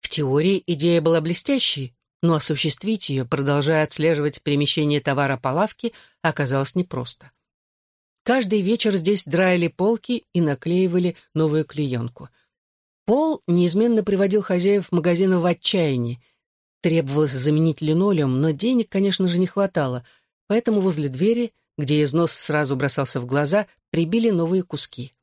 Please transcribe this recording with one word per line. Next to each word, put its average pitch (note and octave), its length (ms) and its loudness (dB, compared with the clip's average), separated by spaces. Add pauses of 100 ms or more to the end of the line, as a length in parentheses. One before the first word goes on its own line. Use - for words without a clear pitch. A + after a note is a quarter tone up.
В - 80 -8
теории D#3 580 0
идея E3+ 340 2
была E3 200 2
блестящей, E3+ 720 -2 (280)
но E3+ 120 4
осуществить D#3 760 -2
ее, C3 140 0
продолжая C#3+ 600 0
отслеживать D3+ 580 -2
перемещение D3 580 0
товара C#3 360 0
по B2+ 120 -4
лавке, G3+ 440 -2 (300)
оказалось C#3 520 -2
непросто. C3+ 560 -6 (960)
Каждый G#3+ 360 0
вечер G#3 360 0
здесь F#3 280 0
драили F3 440 2
полки A3 640 -2
и F3 80 0
наклеивали F3 760 0 (180)
новую D#3 300 2
клеенку. B2+ 640 -6 (800)
Пол D4+ 400 2
неизменно F#3 580 2
приводил G3 380 0
хозяев F#3+ 500 0
магазина F3 460 2
в E3+ 80 0
отчаяние. C#3 760 -2 (600)
Требовалось D3+ 500 0
заменить D3+ 480 0
линолеум, D#3 600 0
но D#3+ 100 2
денег, A3+ 400 -2
конечно F#3+ 380 0
же, F3 100 0
не F#3 80 2
хватало, C#3+ 580 -2 (420)
поэтому G#3+ 340 0
возле D#3 280 0
двери – A3 440 0 (240)
где D3+ 260 0
износ D#3 300 2
сразу D3+ 440 0
бросался C#3 440 -2
в A#2+ 60 -10
глаза, D3 400 0 (240)
прибили F#3 400 0
новые F3 320 0
куски. - 500 -6 (100)